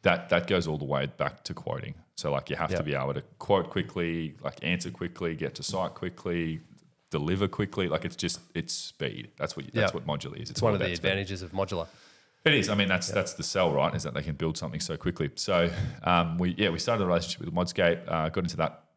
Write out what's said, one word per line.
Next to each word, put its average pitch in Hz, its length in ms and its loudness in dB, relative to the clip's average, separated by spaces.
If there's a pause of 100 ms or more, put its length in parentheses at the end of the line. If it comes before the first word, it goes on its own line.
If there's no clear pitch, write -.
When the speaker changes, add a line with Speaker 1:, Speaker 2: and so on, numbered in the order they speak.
Speaker 1:
that, 87 260 4
that 87 180 4
goes 90 180 4
all 76 120 -2
the 71 80 -4
way 69 200 0
back - 380 -4
to - 100 -8
quoting. - 420 -6 (200)
So, 76 160 -2
like, 69 180 -2
you 73 60 -2
have 80 160 -2
Speaker 2:
Yep. 87 80 0
Speaker 1:
to 76 60 -2
be 71 100 0
able 67 180 -2
to 71 80 -4 (160)
quote 95 320 2
quickly, 82 720 -2
like, 69 220 -6
answer 87 280 0
quickly, 85 440 -6
get 73 200 -6
to 71 80 -10
site 92 300 -2
quickly, 85 680 -4 (480)
deliver 90 400 0
quickly. 95 400 -2
Like, 78 160 0
it's 85 100 -4
just, - 240 -2 (160)
it's 82 180 -4
speed. - 640 -6
That's - 180 -4
what, 71 180 -8
that's 101 200 2
Speaker 2:
Yep. - 0 -
Speaker 1:
what 64 140 -6
modular 73 280 -4
is. - 80 -10
It's - 80 -10
Speaker 2:
It's - 100 -4
one 113 100 6
Speaker 1:
all 104 40 2
Speaker 2:
of 95 40 -2
the - 60 2
Speaker 1:
about 87 120 -2
speed. 92 120 0
Speaker 2:
advantages 95 320 -2
of 87 100 -10
modular. 95 360 -2 (580)
Speaker 1:
It 156 100 6
is. 107 140 2
I 104 60 2
mean, 98 120 4
that's, 90 220 2
Speaker 2:
Yep. - 60 -2
Speaker 1:
that's 92 180 2
the 80 100 -6
sell, 90 280 4
right? 71 220 2
Is 78 100 -2
that 78 100 -6
they 76 100 -2
can 78 120 -4
build 80 220 -2
something 73 220 -6
so 76 180 -4
quickly. 82 380 -2
So, 87 340 4 (340)
um, 85 340 4
we, 90 200 2
yeah, 98 120 4
we 82 100 0
started 113 240 2
a 92 40 2
relationship 85 340 2
with 80 120 -6
Modscape, 87 540 2
uh, 80 220 0
got 90 160 -2
into 85 120 -4
that - 280 -2 (120)